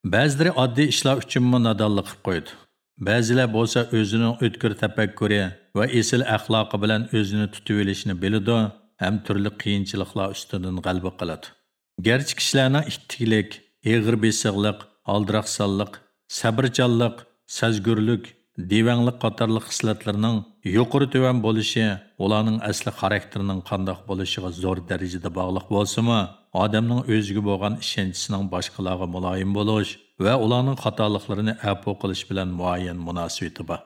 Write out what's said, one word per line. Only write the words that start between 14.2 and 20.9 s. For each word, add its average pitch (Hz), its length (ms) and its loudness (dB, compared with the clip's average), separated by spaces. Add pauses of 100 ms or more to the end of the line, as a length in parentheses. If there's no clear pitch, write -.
aldiraqsonlik, 101 920 0 (380)
sabrchanlik, 120 840 2 (300)
sezgurlik, 113 760 2 (360)
divanlik 120 580 4
qatorli 110 420 0
xislatlarning 107 760 -2 (280)
yuqori 120 440 4